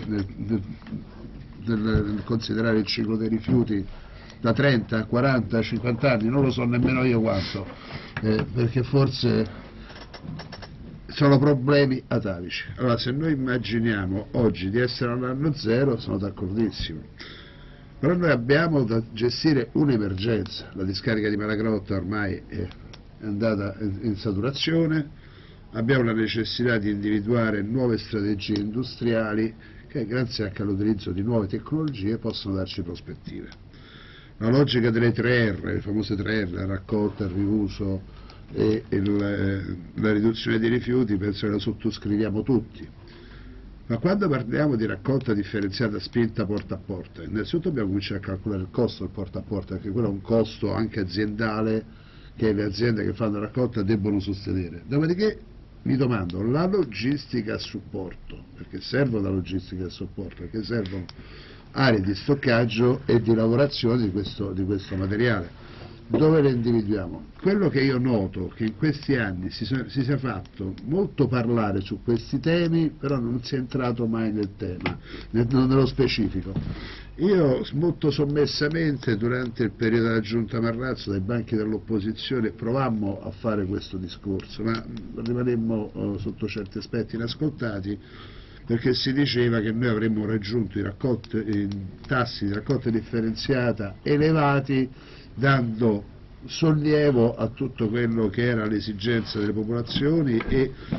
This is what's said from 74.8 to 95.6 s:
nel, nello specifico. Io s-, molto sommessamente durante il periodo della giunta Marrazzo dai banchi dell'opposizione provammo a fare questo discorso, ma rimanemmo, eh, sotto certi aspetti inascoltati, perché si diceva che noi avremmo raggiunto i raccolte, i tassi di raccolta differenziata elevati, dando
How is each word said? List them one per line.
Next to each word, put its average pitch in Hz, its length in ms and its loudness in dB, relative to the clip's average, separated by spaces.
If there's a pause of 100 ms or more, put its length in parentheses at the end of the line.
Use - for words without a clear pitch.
nel, 117 200 2
nello 131 340 6
specifico. 104 680 0 (640)
Io 165 480 4
s-, - 80 -10
molto 156 400 2
sommessamente 147 1040 2
durante 120 480 0
il 104 80 0
periodo 113 340 4
della 113 140 2
giunta 110 400 0
Marrazzo 117 500 -2
dai 98 100 0
banchi 113 360 -2
dell'opposizione 110 960 0
provammo 110 680 -2
a 98 120 -8
fare 104 340 -2
questo 98 300 -4
discorso, 95 680 -6
ma 113 180 0 (360)
rimanemmo, 113 1000 0
eh, 95 60 -4
sotto 107 260 -6
certi 101 320 -8
aspetti 110 380 -4
inascoltati, 113 840 -4 (640)
perché 120 300 2
si 135 180 0
diceva 120 460 4
che 110 140 0
noi 120 160 0
avremmo 107 360 2
raggiunto 104 540 0
i 101 40 0
raccolte, 107 560 -2
i 104 300 0 (380)
tassi 120 400 0
di 98 60 0
raccolta 120 380 0
differenziata 113 1120 0
elevati, 143 840 4 (500)
dando 117 640 4 (440)